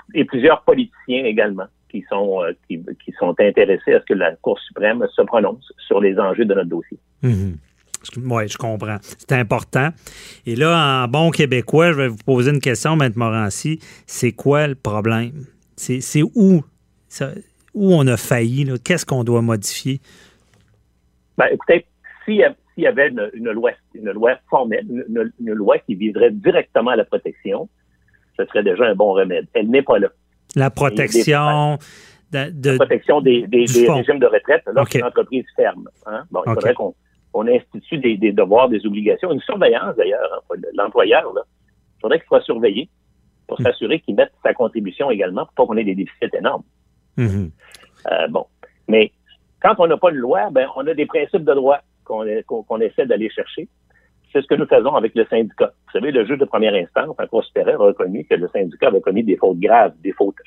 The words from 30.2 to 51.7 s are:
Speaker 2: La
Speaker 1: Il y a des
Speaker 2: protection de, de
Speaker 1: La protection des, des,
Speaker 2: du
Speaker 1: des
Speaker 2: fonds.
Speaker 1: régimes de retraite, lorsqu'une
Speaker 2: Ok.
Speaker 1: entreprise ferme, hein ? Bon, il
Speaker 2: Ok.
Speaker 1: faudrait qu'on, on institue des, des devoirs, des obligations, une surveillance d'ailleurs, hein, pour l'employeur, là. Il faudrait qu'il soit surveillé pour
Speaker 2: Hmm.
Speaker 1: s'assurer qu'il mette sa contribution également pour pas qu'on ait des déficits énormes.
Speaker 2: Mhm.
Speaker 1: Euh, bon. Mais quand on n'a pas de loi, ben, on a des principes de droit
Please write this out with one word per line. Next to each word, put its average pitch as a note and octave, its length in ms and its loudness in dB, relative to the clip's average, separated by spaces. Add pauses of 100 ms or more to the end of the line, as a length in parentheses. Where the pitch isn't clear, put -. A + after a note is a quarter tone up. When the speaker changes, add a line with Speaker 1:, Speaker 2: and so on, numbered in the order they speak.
Speaker 2:
La - 0 -
Speaker 1:
Il D3 60 2
y C3+ 40 4
a C3+ 40 0
des - 60 -6
Speaker 2:
protection D3 1000 2 (540)
de, C#3+ 200 -6
de C#3+ 200 -2
Speaker 1:
La C3 60 4
protection C#3+ 440 2
des, A#2+ 260 2
des, A#2+ 180 4
Speaker 2:
du A#2+ 80 0
Speaker 1:
des A#2+ 120 6
Speaker 2:
fonds. D#3 100 4
Speaker 1:
régimes C3+ 240 0
de B2 80 4
retraite, A2 360 0 (100)
lorsqu'une C3+ 280 0
Speaker 2:
Ok. A#2+ 60 -2
Speaker 1:
entreprise A#2+ 380 -2 (100)
ferme, G#2+ 320 -2 (180)
hein ? G#2+ 260 -10
Bon, F#2 140 -4
il - 40 -2
Speaker 2:
Ok. A2+ 60 -2
Speaker 1:
faudrait A2 180 2
qu'on, G#2 220 -8 (380)
on A2 140 -2
institue A#2+ 500 -2
des, A#2+ 200 0
des G#2 140 2
devoirs, G#2 380 4
des G#2 160 -2
obligations, G#2 460 0
une C#3+ 100 -2
surveillance E3 540 0
d'ailleurs, A2+ 400 -2
hein, - 120 -10
pour F2 80 -8 (200)
l'employeur, G#2+ 580 0
là. G2+ 80 -6 (560)
Il - 40 -20
faudrait B2+ 180 0
qu'il - 80 -20
soit C3 140 4
surveillé A#2 480 -2 (580)
pour - 120 -8
Speaker 2:
Hmm. B2+ 40 -2
Speaker 1:
s'assurer A#2+ 360 -2
qu'il - 160 -8
mette B2+ 160 2 (120)
sa A2+ 100 0
contribution A2 580 -4
également G2 340 -4
pour - 80 -16
pas B2+ 120 2
qu'on A2 120 -2
ait A2+ 60 0
des G2 120 -2
déficits G2 420 -6
énormes. B2+ 260 -4 (540)
Speaker 2:
Mhm. G2 340 -2 (600)
Speaker 1:
Euh, E2 180 0
bon. - 160 -6 (420)
Mais A2 240 2 (500)
quand G#3 180 4
on F3 80 4
n'a D#3 100 0
pas F3+ 140 2
de D3+ 60 -4
loi, E3 340 -2
ben, C3 240 2
on C3+ 120 -8
a D#3+ 60 0
des D3 120 -2
principes D#3+ 400 -2
de D3+ 80 4
droit C#3 260 2 (260)